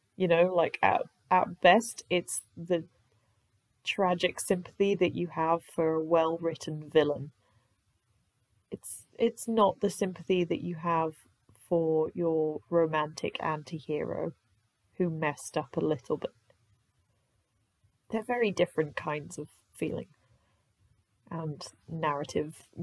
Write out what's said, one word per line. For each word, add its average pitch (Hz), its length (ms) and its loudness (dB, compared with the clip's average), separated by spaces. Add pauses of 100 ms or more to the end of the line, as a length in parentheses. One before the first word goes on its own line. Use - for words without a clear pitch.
(160)
You 185 100 0
know, 170 260 6
like, 170 300 0
at, - 200 4 (280)
at 185 300 2
best, 202 500 6
it's - 320 -2 (140)
the 170 280 -2 (1000)
tragic 180 560 0
sympathy 196 540 0
that 180 200 2
you 175 120 -2
have 165 360 0
for 160 320 -2
a 160 80 0
well-written 160 840 0
villain. 147 440 2 (1400)
It's, - 340 -10 (140)
it's - 280 0
not 220 340 4
the 202 100 0
sympathy 185 540 0
that 170 180 -4
you 175 140 -6
have 160 380 0 (540)
for 160 460 2
your 160 460 0 (100)
romantic 156 720 0
anti-hero 156 880 -4 (640)
who 180 160 0
messed 156 480 -4
up 143 180 -6
a 165 80 -2
little 156 320 -2
bit. - 160 -8 (1800)
They're 220 120 -2
very 240 300 0
different 156 440 -2
kinds 151 420 -8
of 151 100 -12 (260)
feeling - 340 -6 (1200)
and 160 320 -8 (240)
narrative 156 800 -4 (160)